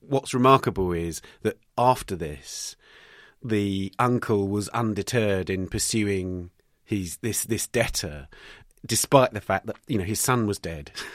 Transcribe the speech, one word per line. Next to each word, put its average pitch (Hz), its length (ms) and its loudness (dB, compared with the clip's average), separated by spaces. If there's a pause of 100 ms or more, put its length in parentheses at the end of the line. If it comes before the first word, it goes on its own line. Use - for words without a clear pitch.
what's 135 340 -2
remarkable 123 580 4
is 85 280 -4 (220)
that - 160 -2 (180)
after 117 400 2
this, 76 600 -10 (680)
the 101 540 0
uncle 117 500 2
was 101 220 -2
undeterred 104 800 0
in 95 180 -2
pursuing 95 840 -2 (340)
his, 92 340 -4
this, - 260 -4
this 110 220 -2
debtor, 78 640 -4 (580)
despite 127 460 4
the 104 80 -4
fact 98 260 -2
that, 110 100 -8 (100)
you 117 120 -2
know, 90 60 -2
his 104 160 -4
son 120 260 2
was 101 120 -2
dead, 80 320 -10 (240)